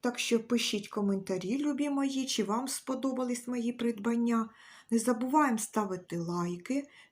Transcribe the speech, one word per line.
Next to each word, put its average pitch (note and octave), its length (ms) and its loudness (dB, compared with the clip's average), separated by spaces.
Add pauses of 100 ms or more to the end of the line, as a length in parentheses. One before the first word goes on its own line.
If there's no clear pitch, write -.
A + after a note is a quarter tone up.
Так B3 180 0
що A3+ 280 2
пишіть A#3 400 0
коментарі, G3 680 0
любі C#4+ 320 0
мої, C4+ 360 0
чи - 180 0
вам A3+ 240 0
сподобались B3 800 -4
мої A#3+ 260 -2
придбання. A#3 760 0 (400)
Не A#3 100 4
забуваємо B3+ 580 4
ставити F#3 600 -2
лайки, F3 720 -2 (240)